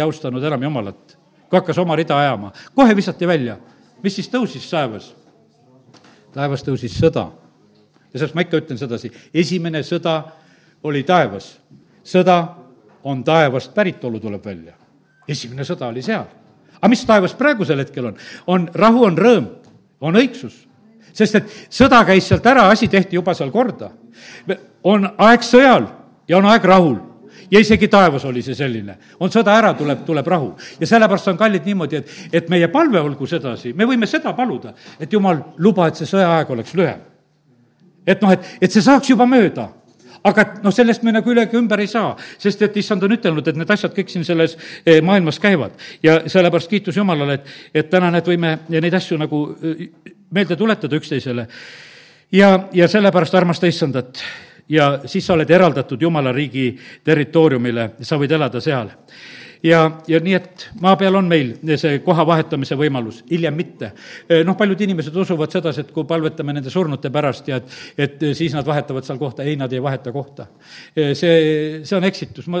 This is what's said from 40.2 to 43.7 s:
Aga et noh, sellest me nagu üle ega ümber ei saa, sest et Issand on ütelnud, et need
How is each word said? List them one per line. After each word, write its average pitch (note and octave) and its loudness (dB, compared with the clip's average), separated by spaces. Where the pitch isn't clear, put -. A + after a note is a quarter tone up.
Aga G#3 4
et - -2
noh, G3 2
sellest A#3 2
me A3+ 2
nagu A3+ 0
üle A#3 4
ega A3+ -2
ümber G#3+ 0
ei G3+ -2
saa, G3 -4
sest G3+ 0
et G#3 -2
Issand G3 -2
on A3 2
ütelnud, D#3+ -2
et D#3 -4
need E3 -6